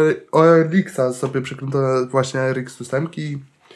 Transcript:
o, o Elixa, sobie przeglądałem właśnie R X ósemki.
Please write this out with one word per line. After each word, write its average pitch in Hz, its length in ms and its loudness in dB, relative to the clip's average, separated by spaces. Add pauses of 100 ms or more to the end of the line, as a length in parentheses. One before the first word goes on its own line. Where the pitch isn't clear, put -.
(320)
o, 151 60 4
o 160 80 6
Elixa, 160 680 2
sobie 131 280 -4
przeglądałem 131 680 -2
właśnie 131 320 -2
R 131 180 -2
X 127 220 -10
ósemki. 147 580 -6 (380)